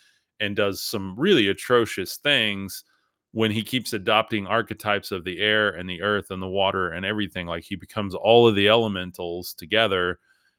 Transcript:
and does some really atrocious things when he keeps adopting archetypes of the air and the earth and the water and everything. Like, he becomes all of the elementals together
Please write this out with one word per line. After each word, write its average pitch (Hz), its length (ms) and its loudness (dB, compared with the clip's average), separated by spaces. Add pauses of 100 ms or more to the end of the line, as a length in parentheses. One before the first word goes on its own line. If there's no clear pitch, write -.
(380)
and 104 180 -4
does 101 240 0
some 95 380 -8
really 143 300 4
atrocious 107 680 0
things 107 680 -2 (480)
when 110 180 0
he 107 120 -2
keeps 120 300 -6
adopting 107 540 0
archetypes 104 640 -4
of 92 100 -6
the 85 160 -8
air 107 300 2
and 90 200 -6
the 87 140 -8
earth 101 280 -2
and 92 120 -8
the 92 60 -8
water 95 400 0
and 87 180 -6
everything. 98 400 -4
Like, 85 160 -6
he - 140 -10
becomes 98 360 -6
all 117 360 8
of 104 80 6
the 101 120 6
elementals 90 840 0
together 92 640 0 (400)